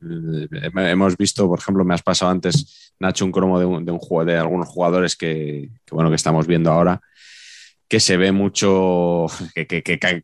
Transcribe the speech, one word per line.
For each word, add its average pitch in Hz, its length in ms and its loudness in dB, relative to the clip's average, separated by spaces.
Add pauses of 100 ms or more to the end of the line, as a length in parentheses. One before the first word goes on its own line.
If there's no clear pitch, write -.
eh, 80 720 -8
hemos 95 420 2
visto, 101 320 0
por 87 100 0
ejemplo, 95 240 0
me 90 120 2
has 87 80 -2
pasado 92 280 0
antes, - 680 -2
Nacho, 92 260 -2
un 92 80 -2
cromo 92 260 2
de, 90 60 2
un, 87 220 -2
de, 85 60 -4
un 85 60 -4
jue-, 82 280 -2
de 85 100 2
algunos 82 320 -2
jugadores 87 480 0
que, 76 540 -6 (140)
que, - 100 -14
bueno, 82 160 2
que 80 60 2
estamos 80 300 0
viendo 82 240 2
ahora, 85 300 2 (880)
que 110 120 0
se 92 180 2
ve 95 140 2
mucho, 92 960 2 (280)
que, 80 120 -6
que, 85 160 -6
que 87 160 -4
ca-, 90 260 -2